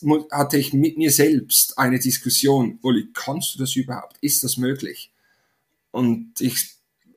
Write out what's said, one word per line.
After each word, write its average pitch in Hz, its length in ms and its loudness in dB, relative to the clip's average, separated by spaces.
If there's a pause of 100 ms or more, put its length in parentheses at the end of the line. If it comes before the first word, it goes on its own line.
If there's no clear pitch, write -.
mu-, 151 300 2
hatte 143 260 0
ich 139 160 0
mit 151 240 2
mir 156 140 2
selbst - 640 2
eine 127 220 2
Diskussion, 127 800 0
„Oli, 123 320 0
kannst - 400 -6
du - 60 -14
das 131 160 -4
überhaupt? - 460 -6
Ist - 220 0
das 131 140 -4
möglich?“ 135 540 -6 (800)
Und 117 480 -2
ich, - 380 -4 (400)